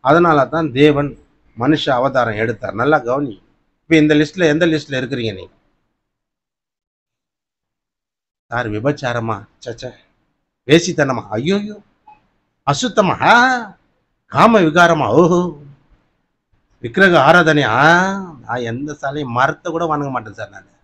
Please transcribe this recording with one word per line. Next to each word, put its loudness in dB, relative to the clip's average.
அதனால 4
தான் -6
தேவன் 2
மனுஷ 0
அவதாரம் -2
எடுத்தார். -6
நல்லா 2
கவனி. -4
இப்ப 0
இந்த 4
லிஸ்ட்ல 0
எந்த 0
லிஸ்ட்ல -4
இருக்கிறீங்க -6
நீங்க? -18
சார், -6
விபச்சாரமா? -4
சச்ச. -14
வேசித்தனமா? 0
ஐயோயோ. -4
அசுத்தமா? 0
ஆ. 6
காம 4
விகாரமா? 2
ஓஹோ. 4
விக்கிரக 2
ஆராதனையா? 4
ஆ. 6
நான் -8
எந்த -10
சாலையும் -8
மரத்தை -2
கூட -4
வணங்க -4
மாட்டேன் -10
சார் -16
நானு. -20